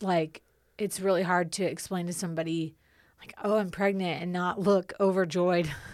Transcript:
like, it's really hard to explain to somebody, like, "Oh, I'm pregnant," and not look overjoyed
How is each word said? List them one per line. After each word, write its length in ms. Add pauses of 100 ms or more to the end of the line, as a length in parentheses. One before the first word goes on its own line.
like, 400 (340)
it's 240
really 220
hard 300
to 120
explain 440
to 40
somebody, 640 (440)
like, 120 (100)
"Oh, 160
I'm 120
pregnant," 520
and 100
not 280
look 400
overjoyed 680 (240)